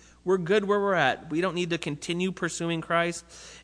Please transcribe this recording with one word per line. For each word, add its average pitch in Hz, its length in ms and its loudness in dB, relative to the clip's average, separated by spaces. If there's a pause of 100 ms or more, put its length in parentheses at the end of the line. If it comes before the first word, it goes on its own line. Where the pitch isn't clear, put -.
(240)
We're 185 160 2
good 190 240 2
where 202 160 2
we're 196 160 2
at. 135 340 2
We 151 120 0
don't 180 140 -2
need 175 160 -2
to 170 60 2
continue 175 540 -2
pursuing 170 500 -2
Christ." 170 420 -2 (400)